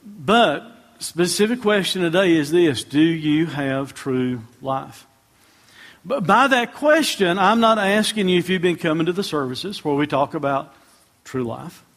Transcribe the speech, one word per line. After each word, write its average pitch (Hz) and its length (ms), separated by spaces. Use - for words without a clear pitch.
But 196 600
specific 208 640
question 202 400
today 170 340
is 147 140
this: 160 340
do 143 160
you 156 460
have 135 480
true 127 480
life? 135 460
But 220 220
by 226 220
that 240 260
question, 277 640
I'm 202 220
not 226 180
asking 208 500
you 180 120
if 175 100
you've 185 140
been 180 120
coming 160 300
to 175 80
the 190 100
services 147 600
where 151 80
we 147 140
talk 139 260
about 143 400
true 127 180
life. 127 420